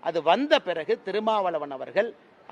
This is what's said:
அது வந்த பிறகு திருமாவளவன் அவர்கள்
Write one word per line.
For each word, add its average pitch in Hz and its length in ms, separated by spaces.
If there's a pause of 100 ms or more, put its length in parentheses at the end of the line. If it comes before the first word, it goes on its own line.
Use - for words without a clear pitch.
அது 165 100 (120)
வந்த 277 240 (120)
பிறகு 170 280 (120)
திருமாவளவன் 190 680
அவர்கள் 131 320 (440)